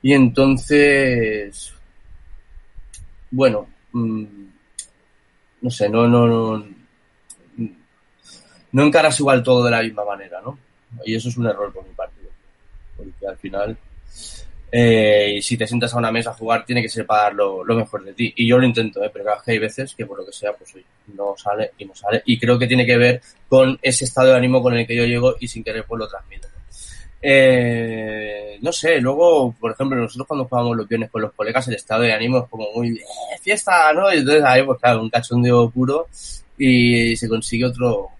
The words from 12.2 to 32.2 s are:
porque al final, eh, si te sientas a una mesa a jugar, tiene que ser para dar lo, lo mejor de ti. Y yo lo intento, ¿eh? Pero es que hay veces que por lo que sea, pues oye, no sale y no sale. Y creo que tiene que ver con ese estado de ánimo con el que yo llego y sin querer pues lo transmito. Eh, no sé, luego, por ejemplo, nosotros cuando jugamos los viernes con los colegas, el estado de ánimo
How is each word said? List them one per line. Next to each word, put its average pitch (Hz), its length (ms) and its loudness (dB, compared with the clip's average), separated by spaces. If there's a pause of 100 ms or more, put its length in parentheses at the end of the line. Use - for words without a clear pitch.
porque 98 320 -16
al 95 100 -12
final, 101 400 -8 (920)
eh, 107 720 4
si 120 160 -4
te 110 100 -4
sientas 120 260 -4
a 120 40 -2
una 113 160 -2
mesa 113 160 -4
a 110 40 -10
jugar, 117 320 -2
tiene 123 160 -2
que 113 60 -6
ser 110 180 -8
para 107 180 2
dar 101 100 0
lo, 98 320 -2
lo 113 100 0
mejor 107 300 -6
de 98 80 -18
ti. 110 240 -4
Y 117 100 0
yo 123 100 6
lo 127 80 6
intento, 113 380 -2
¿eh? - 80 -4
Pero 104 220 -4
es - 100 -6
que 120 80 -4
hay 110 80 0
veces 110 360 -8
que 107 100 -10
por 101 140 -14
lo 92 60 -14
que 95 60 -20
sea, 104 220 -8
pues - 220 -20
oye, 90 100 -20 (280)
no 101 220 -6
sale 104 420 -6
y 104 60 -18
no 98 100 -18
sale. 107 320 -4
Y 120 140 0
creo 123 180 2
que 120 100 -2
tiene 123 180 2
que 120 120 2
ver 123 240 2 (280)
con 131 320 4
ese 131 240 -2
estado 131 240 4
de 127 80 8
ánimo 127 240 2
con 123 140 0
el 117 120 -2
que 117 80 -6
yo 120 80 0
llego 120 380 0
y 123 80 -10
sin 113 140 -12
querer 110 220 -8
pues 113 140 -10
lo 110 80 -8
transmito. - 400 -18 (760)
Eh, 113 1400 0
no 165 100 -4
sé, 160 300 0
luego, 139 580 4
por 113 120 -4
ejemplo, 135 260 -4
nosotros 117 280 -6
cuando 139 200 -6
jugamos 120 320 -2
los 104 100 -6
viernes 113 240 -4
con 107 100 -6
los - 120 -8
colegas, 117 340 -4
el 120 80 -6
estado 110 280 -4
de 113 100 0
ánimo 120 240 -2